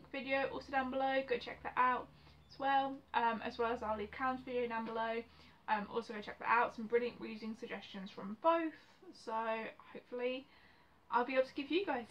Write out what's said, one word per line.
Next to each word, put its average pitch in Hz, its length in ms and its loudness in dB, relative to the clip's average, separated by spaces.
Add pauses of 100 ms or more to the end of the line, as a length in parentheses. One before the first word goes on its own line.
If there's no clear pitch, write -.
(120)
video 269 400 0
also 269 180 -10
down 262 200 0
below. 269 360 2
Go 247 120 0
check - 240 -10
that - 140 -6
out 254 300 4 (460)
as - 60 -20
well. 269 360 4 (200)
Um, 233 300 2
as 240 140 -6
well 233 140 2
as 240 100 -2
I'll 214 140 -2
leave 208 140 -6
Cam's 262 340 -2
video 247 240 0
down 226 160 -2
below. 226 380 -2 (460)
Um, 214 240 0
also 233 200 -4
go 214 80 -6
check - 180 -10
that - 100 -4
out. 233 280 4
Some 226 100 -6
brilliant 233 320 2
reading 220 400 -8
suggestions 202 520 -10
from 202 320 -8
both. 330 320 6 (500)
So 226 80 -4 (600)
hopefully 254 540 -4 (640)
I'll 247 140 4
be 269 100 -2
able 262 100 8
to 262 100 -6
give 277 160 -4
you 359 160 4
guys 254 240 0